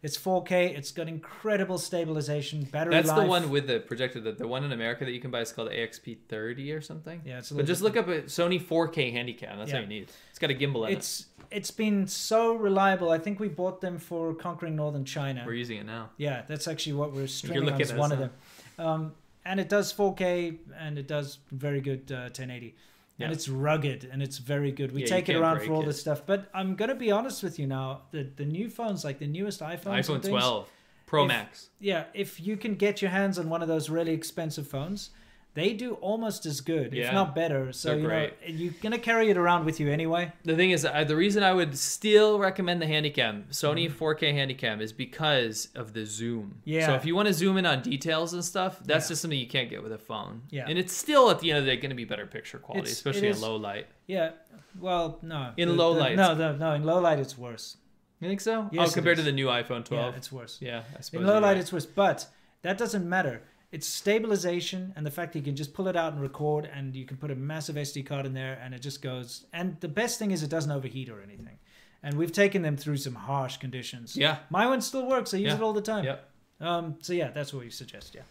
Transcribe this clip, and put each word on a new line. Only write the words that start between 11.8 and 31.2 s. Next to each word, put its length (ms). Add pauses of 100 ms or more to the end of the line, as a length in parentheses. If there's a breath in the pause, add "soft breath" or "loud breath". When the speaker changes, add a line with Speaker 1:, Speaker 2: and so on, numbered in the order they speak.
Speaker 1:
so 460
reliable. 560
I 80
think 240
we 80
bought 320
them 160
for 380
Conquering 420
Northern 260
China. 420
Speaker 2:
We're 100
using 240
it 60
now. 300
Speaker 1:
Yeah, 320
that's 200
actually 260
what 180
we're 80
Speaker 2:
You're 80
Speaker 1:
streaming 320
on, 60
Speaker 2:
looking 160
Speaker 1:
is 100
Speaker 2:
at 60
Speaker 1:
one 140
Speaker 2:
us 20
Speaker 1:
of 60
Speaker 2:
now. 100 (480 loud breath)
Speaker 1:
them. 100
Um, 260 (320)
and 140
it 80
does 240
four 240
K, 440 (180)
and 200
it 100
does 320 (120)
very 300
good, 300
uh, 180
ten 220
eighty. 240 (440 soft breath)
And 100
Speaker 2:
Yeah. 40
Speaker 1:
it's 160
rugged 600
and 120
it's 140
very 340
good. 220
We 80
Speaker 2:
Yeah, 40
you 40
Speaker 1:
take 200
it 40
Speaker 2:
can't 100
Speaker 1:
around 140
Speaker 2:
break 100
Speaker 1:
for 60
all 100
Speaker 2:
it. 40
Speaker 1:
this 120
stuff. 260
But 280
I'm 220
gonna 200
be 160
honest 320
with 160
you 80
now, 440
the, 120 (120)
the 100
new 240
phones, 340
like 160
the 80
newest 320
iPhones 280
and 180
Speaker 2:
iPhone 160
Speaker 1:
things, 80
Speaker 2:
twelve 400 (360 soft breath)
Pro 180